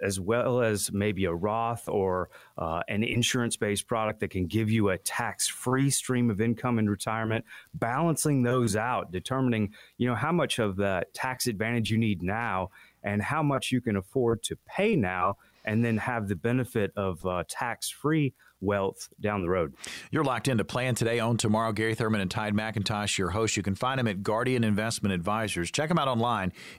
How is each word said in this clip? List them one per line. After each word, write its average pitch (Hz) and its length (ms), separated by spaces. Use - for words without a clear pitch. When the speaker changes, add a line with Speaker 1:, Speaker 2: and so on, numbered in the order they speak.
Speaker 1:
as 98 160
well 120 420
as 107 300
maybe 98 320
a 85 100
Roth 113 540
or, 92 420
uh, 82 320
an 101 140
insurance-based 117 840
product 110 320
that 101 100
can 92 180
give 110 220
you 107 200
a 90 80
tax-free - 920
stream 123 400
of 101 120
income 117 360
in 107 120
retirement, 110 560
balancing 143 680
those 120 320
out, 107 380
determining, 113 600
you 123 120
know, 123 40
how 143 200
much 147 260
of 104 160
the 95 280
tax 127 340
advantage 113 420
you 110 80
need 107 240
now 95 480
and 104 180
how 147 200
much 143 300
you 127 80
can 110 160
afford 117 480
to - 140
pay 208 300
now 92 400
and 113 220
then 117 100
have 110 320
the 101 80
benefit 117 600
of, 95 280
uh, 90 220
tax-free 139 880
wealth 98 480
down 104 220
the 85 80
road. 85 240
Speaker 2:
You're 160 120
locked 127 240
into 127 160
Plan 127 320
Today, 117 240
Own 113 180
Tomorrow. 113 360
Gary 110 200
Thurman 107 280
and 92 100
Tide 107 220
McIntosh, 104 640
your 90 120
host. 110 280
You 101 40
can 95 140
find 131 240
him 117 80
at 101 160
Guardian 117 400
Investment 107 500
Advisors. 98 560
Check 151 220
him 170 80
out 139 80
online, 113 440